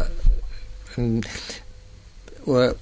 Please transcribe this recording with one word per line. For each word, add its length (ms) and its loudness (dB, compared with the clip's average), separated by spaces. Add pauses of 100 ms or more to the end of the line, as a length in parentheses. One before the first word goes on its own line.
(960)
n-, 260 0 (1200)
u, 100 2 (260)